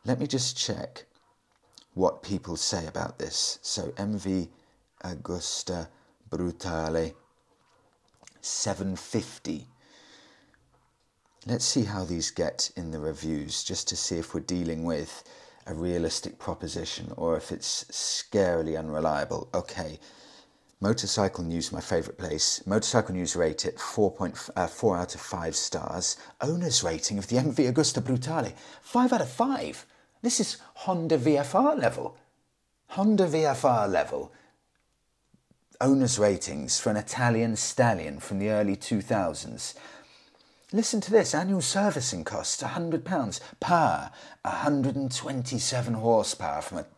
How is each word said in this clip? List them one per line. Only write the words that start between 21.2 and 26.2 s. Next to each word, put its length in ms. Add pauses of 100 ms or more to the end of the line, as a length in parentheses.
News, 280
my 80
favourite 380
place. 480
Motorcycle 480
News 220
rate 300
it 140
four 320
point, 240 (200)
uh, 100
four 320
out 160
of 80
five 340
stars. 640 (240)